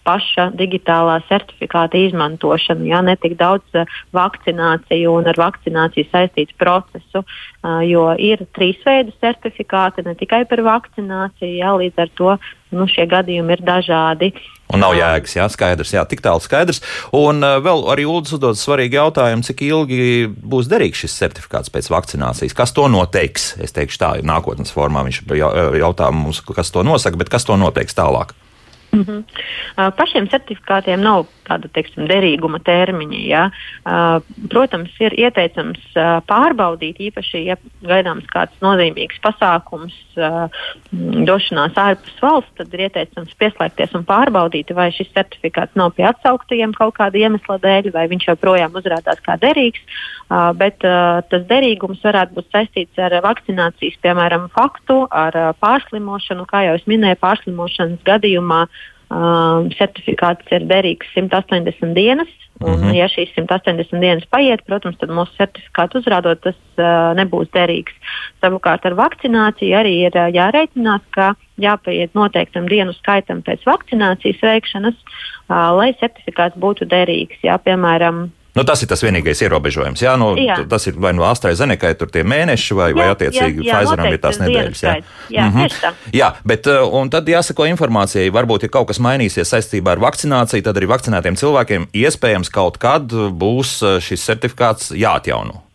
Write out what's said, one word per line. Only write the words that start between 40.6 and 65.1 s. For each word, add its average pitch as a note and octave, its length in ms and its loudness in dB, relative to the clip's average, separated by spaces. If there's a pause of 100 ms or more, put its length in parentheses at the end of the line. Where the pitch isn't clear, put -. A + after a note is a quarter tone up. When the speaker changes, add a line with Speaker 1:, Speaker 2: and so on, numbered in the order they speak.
Speaker 1:
mm, E3 400 -2
došanās E3+ 500 0
ārpus G3 420 0
valsts, C#4+ 380 0
tad E3+ 180 -12
ir F#3 140 -4
ieteicams E3 480 -8
pieslēgties F3+ 580 -2
un E3+ 140 -4
pārbaudīt, F#3+ 640 2
vai F3+ 160 2
šis F#3 240 -8
certifikāts - 600 -4
nav F3+ 160 2
pie F3+ 160 0
atsauktajiem A#3+ 640 0
kaut A3 220 0
kāda G3 240 0
iemesla G#3+ 400 0
dēļ, G3 340 2
vai E3 140 0
viņš F3+ 240 -2
joprojām F3 480 2
uzrādās E3 420 -4
kā E3+ 160 -4
derīgs. B3 460 0 (400)
Ā, F3+ 300 0
bet, G3 280 0
ā, F3 400 2
tas F3+ 240 -2
derīgums G#3+ 560 0
varētu F#3+ 380 0
būt F3 100 -14
saistīts G#3 480 -4
ar F3 220 0
vakcinācijas, F3+ 840 -2
piemēram, F3 480 0
faktu, C4 600 0
ar, D#3+ 260 -2
ā, E3 180 0
pārslimošanu. G3+ 920 -2
Kā G3+ 180 0
jau E3+ 140 0
es - 80 -8
minēju, G#3 340 2
pārslimošanas F3 800 -2
gadījumā, F3+ 640 2 (400)
ā, E3 160 -8 (520)
certifikāts - 800 -2
ir E3+ 160 0
derīgs F3+ 460 0
simt F#3 220 -2
astoņdesmit F3 600 -2
dienas. B3+ 380 2 (220)
Un, F2 260 -2
Speaker 2:
Mhm. G2+ 160 2
Speaker 1:
ja F3 100 4
šīs F3 300 -4
simt E3 160 -2
astoņdesmit F3 500 -2
dienas F3 240 2
paiet, C4 380 2
protams, F#3+ 340 -4
tad D#3+ 120 -6
mūsu E3+ 260 -4